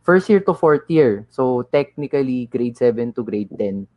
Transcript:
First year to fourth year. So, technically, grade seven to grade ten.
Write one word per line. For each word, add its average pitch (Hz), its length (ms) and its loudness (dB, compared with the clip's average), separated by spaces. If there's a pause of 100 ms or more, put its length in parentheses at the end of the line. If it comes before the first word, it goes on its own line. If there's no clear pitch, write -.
First 185 280 2
year 202 120 4
to 185 160 -2
fourth 151 320 2
year. 120 400 2
So, 127 400 -2
technically, 135 800 -2
grade 120 260 -4
seven 120 400 0
to 123 60 -6
grade 104 320 -6
ten. 98 320 -6 (120)